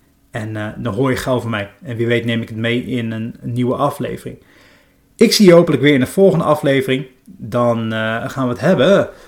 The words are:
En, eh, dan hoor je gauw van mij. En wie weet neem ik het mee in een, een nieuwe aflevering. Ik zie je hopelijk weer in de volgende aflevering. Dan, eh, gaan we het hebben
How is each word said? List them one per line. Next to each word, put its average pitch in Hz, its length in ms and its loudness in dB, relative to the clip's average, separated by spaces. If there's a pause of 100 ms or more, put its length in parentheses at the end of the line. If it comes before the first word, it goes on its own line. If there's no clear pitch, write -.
(320)
En, 110 240 -8
eh, 107 120 -8 (100)
dan 120 160 -6
hoor 131 160 0
je 120 80 0
gauw 127 220 -2
van 113 100 -8
mij. 101 200 -4 (140)
En 127 120 -10
wie 117 120 -2
weet 120 180 0
neem 117 160 -2
ik 107 80 -10
het 110 80 -10
mee 117 260 -2
in 117 280 -6
een, 113 300 -8
een 123 120 -8
nieuwe 123 220 0
aflevering. - 600 -6 (800)
Ik 226 180 4
zie 208 120 4
je 170 80 10
hopelijk 165 280 4
weer 147 120 4
in 135 60 2
de 131 60 2
volgende 175 400 2
aflevering. 135 600 0 (200)
Dan, 117 680 -2
eh, 113 360 -4
gaan 135 140 -6
we 123 80 -2
het 120 100 -6
hebben 160 480 2 (180)